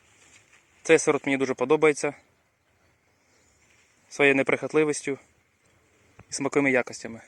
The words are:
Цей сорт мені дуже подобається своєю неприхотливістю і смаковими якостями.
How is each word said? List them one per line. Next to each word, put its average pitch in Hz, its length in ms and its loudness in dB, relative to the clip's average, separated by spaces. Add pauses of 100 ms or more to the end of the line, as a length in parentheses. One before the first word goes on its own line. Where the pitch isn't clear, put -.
(840)
Цей 160 160 6
сорт 143 280 -2
мені 139 120 0
дуже 131 160 -2
подобається 147 600 0 (1900)
своєю 139 260 2
неприхотливістю 139 840 -2 (1120)
і - 20 -20
смаковими 139 380 -2
якостями. 117 580 -4